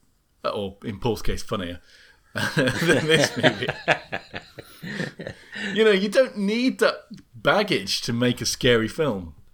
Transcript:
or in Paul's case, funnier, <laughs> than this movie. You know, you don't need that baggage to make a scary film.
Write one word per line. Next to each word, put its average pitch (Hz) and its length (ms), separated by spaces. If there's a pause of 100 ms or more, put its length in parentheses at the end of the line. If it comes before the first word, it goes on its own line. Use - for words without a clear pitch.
(440)
or 98 400
in 101 160
Paul's 107 220
case, - 200
funnier, 87 380 (280)
<laughs> - 260 (200)
than 151 520
this 151 300
movie. 120 300 (2000)
You 214 100
know, 220 60
you 196 180
don't 262 280
need 214 420
that 190 160 (400)
baggage 143 680
to 123 100
make 120 280
a 117 60
scary 117 420
film. 101 460 (200)